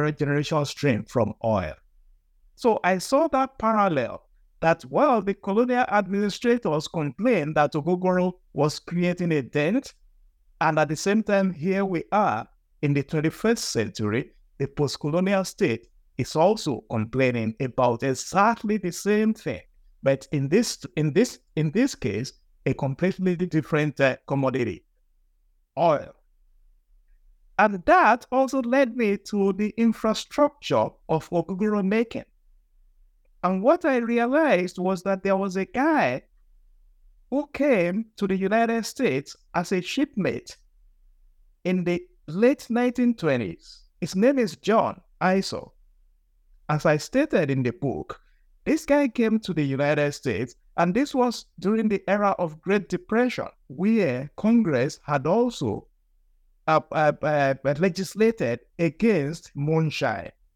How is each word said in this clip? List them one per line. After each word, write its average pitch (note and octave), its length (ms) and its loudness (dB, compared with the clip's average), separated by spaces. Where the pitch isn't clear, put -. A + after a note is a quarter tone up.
generation D3 460 0
stream B2+ 400 -2
from - 280 0
oil. G2 300 0
So A3+ 280 2
I F#3 140 2
saw C#4+ 300 0
that C4 300 -2
parallel F#3+ 640 0
that, E3 260 0
well, A3 340 2
the G3 140 -2
colonial B3 560 0
administrators G3+ 1000 0
complained D#3+ 680 -2
that D3 160 2
ogogoro F3+ 640 0
was D3+ 260 0
creating F3 540 -2
a D3 100 2
dent, D3+ 520 -2
and D#3 180 2
at D3+ 100 2
the D#3 80 -4
same G#3 280 0
time, G3 280 2
here F#3 320 -2
we F3+ 280 -4
are D#3 340 0
in C#3+ 80 2
the C#3 100 2
twenty-first D#3+ 720 -2
century, G#2+ 600 -2
the C3+ 100 -4
post-colonial F3+ 760 -2
state C3 420 -2
is - 180 -6
also D#3+ 540 2
complaining A#2 720 0
about B2 420 0
exactly G3+ 760 0
the G#3 160 -6
same G#3+ 400 0
thing. B2+ 300 -8
But C3+ 300 0
in C#3 180 -2
this, G#3+ 340 0
in D3+ 180 0
this, A3+ 240 2
in D#3 160 0
this A#3 220 0
case, A2 400 -6
a - 80 0
completely F3+ 600 -2
different, D#3 640 -2
uh, C3 260 2
commodity, C3 580 -2
oil. D#3 360 0
And G3+ 280 2
that C4+ 440 6
also C4+ 300 0
led B3+ 360 2
me G#3 200 2
to G3 380 0
the G#3 240 -2
infrastructure A3 1120 0
of D#3+ 220 -2
ogogoro G3 520 -2
making. A3 420 -2
And F#3 180 0
what E4 240 2
I C4+ 100 2
realized A#3 840 2
was F#3 260 -2
that G3 180 -2
there G3 140 2
was F#3+ 200 -4
a F#3+ 80 0
guy A#3+ 580 0
who D4 240 -2
came A3 520 0
to G3+ 80 0
the F#3+ 100 -2
United A3 480 0
States C#3 500 -4
as F3 180 -4
a F#3 80 0
shipmate - 800 -4
in F3+ 180 0
the F3 200 -2
late A3 440 2
nineteen A#3+ 440 2
twenties. B2 680 -4
His - 160 -6
name B3+ 220 4
is G#3 180 -2
John F#3+ 440 0
Iso. F#3+ 520 -2
As D3+ 160 0
I D3+ 100 6
stated G#3 540 0
in C3+ 120 0
the A#2+ 100 0
book, A2+ 460 -6
this D4+ 220 0
guy C#4+ 220 4
came A3 320 0
to F#3+ 120 -6
the D#3 100 0
United C#3+ 500 0
States, A#2 440 -4
and F3 160 2
this C4+ 200 0
was B3 300 0
during G#3+ 300 0
the G3 200 -2
era G3+ 300 2
of D#3 240 -6
Great G3 260 0
Depression, A3+ 600 -2
where E3+ 720 0
Congress E3+ 680 2
had C#3+ 220 -2
also, F#3+ 600 -2
uh, D#3 140 2
uh, D3+ 200 2
uh, C#3+ 320 0
legislated F#3+ 800 0
against E3+ 760 0
moonshine. C#3+ 760 -2